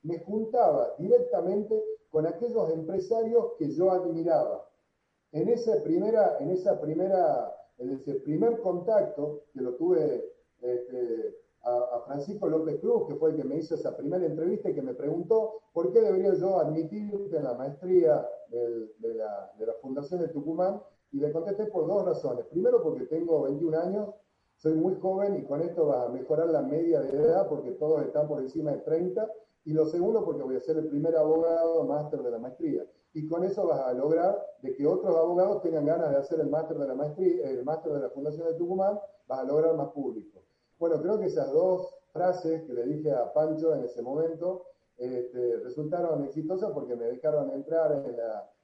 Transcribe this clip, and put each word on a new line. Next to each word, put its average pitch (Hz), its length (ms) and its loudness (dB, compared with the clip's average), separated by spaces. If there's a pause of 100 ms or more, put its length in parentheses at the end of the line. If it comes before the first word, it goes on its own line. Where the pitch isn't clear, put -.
Me 165 160 -6
juntaba 220 800 2
directamente 214 800 2 (300)
con 156 160 2
aquellos 214 420 -2
empresarios 196 880 0
que 143 140 -2
yo 175 200 4
admiraba. 165 800 0 (600)
En 170 180 0
esa 220 320 2
primera, 190 580 2
en 156 120 -2
esa 185 280 0
primera, 160 720 0 (260)
en 127 120 -6
ese 139 260 -6
primer 185 460 0
contacto 175 920 0
que 127 80 -8
lo 123 120 -2
tuve, 165 600 0 (280)
este, 123 760 -4 (280)
a, 123 140 0
a 120 280 -2
Francisco 147 420 -4
López 156 320 0
Cruz, 220 280 2
que 147 80 -6
fue 156 160 2
el 147 40 -4
que 143 80 -2
me 135 140 -2
hizo 165 180 -4
esa - 200 -4
primera 175 300 -2
entrevista 160 440 -2
y - 40 -2
que 147 80 -2
me 131 120 -6
preguntó 175 680 0 (120)
por 170 180 0
qué 226 80 6
debería 196 360 4
yo 185 240 2
admitirte 175 800 -2
en 143 60 -2
la 127 100 -2
maestría 151 720 4 (220)
del, 117 480 -4
de 113 180 -4
la, 104 440 -6
de 110 60 -4
la 113 80 -2
Fundación 143 480 -6
de 156 80 -2
Tucumán, 165 520 -2 (300)
y 139 80 -4
le 147 120 2
contesté 202 340 -2
por 175 200 0
dos 185 200 2
razones. 139 400 -2
Primero, 233 360 4
porque 127 240 -2
tengo 165 380 2
veintiún 151 320 0
años, 196 340 0 (460)
soy 156 180 2
muy 170 220 4
joven 190 400 0
y 139 80 -4
con 143 180 -2
esto 170 260 2
va 123 180 2
a 120 40 -4
mejorar 151 380 0
la 156 140 2
media 151 400 2
de 135 80 -2
edad 156 400 4
porque 127 220 -4
todos 151 320 2
están 147 240 0
por 139 120 -4
encima 147 320 -4
de - 80 -4
treinta. 185 500 0 (360)
Y 151 80 -4
lo 156 140 4
segundo, 190 360 2
porque 143 200 -2
voy 131 120 -4
a 127 60 -2
ser 160 160 0
el 156 100 -2
primer 156 280 0
abogado 165 680 4
máster 147 380 -2
de 123 100 -2
la 117 60 -4
maestría. 131 480 -4 (280)
Y 156 140 -6
con 170 160 -2
eso 196 220 0
vas 139 160 2
a 127 120 -2
lograr 165 440 2 (240)
de 131 140 -6
que 139 100 -4
otros 175 300 4
abogados 175 460 4
tengan 160 240 0
ganas 160 260 2
de 139 60 2
hacer 156 220 0
el 147 100 0
máster 151 280 -2
de 143 100 -2
la 131 80 -4
maestría, 156 540 0
el 123 140 -4
máster 156 300 -4
de 139 80 -2
la - 80 -4
Fundación 151 380 -6
de 165 80 0
Tucumán, 190 440 0 (280)
vas 131 120 -4
a 131 40 -4
lograr 156 320 4
más 143 140 -2
público. 113 540 -10 (340)
Bueno, 165 240 0
creo 196 160 0
que 190 80 -2
esas 135 260 0
dos 180 440 2 (160)
frases 165 520 0
que 123 100 -10
le 120 120 -4
dije 151 260 -2
a 123 220 0
Pancho 156 400 2
en 127 120 -2
ese 120 160 -8
momento, 165 640 -4 (320)
este, 123 680 -4
resultaron 151 600 -2
exitosas 175 460 -4
porque 123 240 -6
me 117 100 -8
dejaron 139 460 -2
entrar 147 540 0
en 120 120 -8
la 110 320 -6 (140)